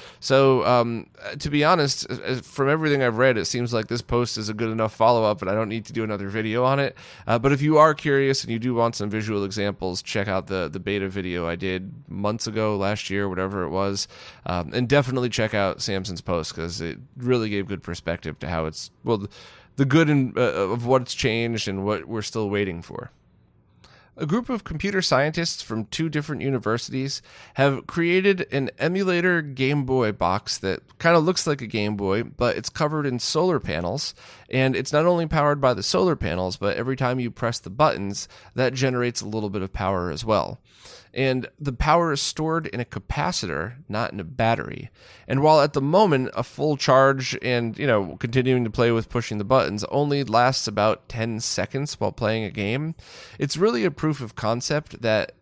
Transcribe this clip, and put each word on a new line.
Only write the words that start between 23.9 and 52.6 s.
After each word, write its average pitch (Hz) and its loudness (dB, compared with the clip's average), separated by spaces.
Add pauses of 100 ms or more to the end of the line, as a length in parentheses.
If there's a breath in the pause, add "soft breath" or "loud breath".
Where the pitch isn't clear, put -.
A 156 -2
group 226 0
of 233 -4
computer 190 -2
scientists 156 0
from 110 -4
two 160 -4
different 147 -4
universities 131 -2 (320 loud breath)
have 135 2
created 185 2
an 135 0
emulator 180 2
Game 143 0
Boy 127 2
box 92 0
that 95 -2 (180)
kinda 165 6
looks 170 0
like 143 -2
a 110 -10
Game 104 -2
Boy, 101 0
but - -2
it's - -6
covered 151 -2
in 123 -2
solar 160 0
panels, 87 -4 (340 loud breath)
and 131 2
it's - -2
not 151 4
only 170 2
powered 147 2
by 131 4
the 98 -2
solar 185 2
panels, 92 -2
but 98 -2
every 123 -4
time 127 -2
you 117 -4
press 117 -4
the 87 -16
buttons, 101 -2 (280 loud breath)
that 127 0
generates 123 0
a 101 -8
little 107 -4
bit 98 -4
of 95 -8
power 92 -2
as 76 -6
well. 98 0 (560 loud breath)
And 131 0 (100)
the 143 -4
power 156 4
is 139 -2
stored 160 -2
in 117 -6
a 117 -2
capacitor, 107 -4 (120)
not 107 -4
in 101 -8
a 85 -8
battery. 117 -2 (360 loud breath)
And 135 0
while 156 8
at 147 2
the 143 0
moment, 151 4
a 117 -2
full 143 -2
charge 135 4
and, 117 -2
you 135 -2
know, 101 2
continuing 127 2
to 110 -4
play 117 2
with 113 0
pushing 113 -4
the 104 -4
buttons 101 2
only 143 0
lasts 120 2
about 104 0
ten 113 -4
seconds - -4
while 101 -2
playing 110 -2
a 98 -6
game, 127 -4 (440 loud breath)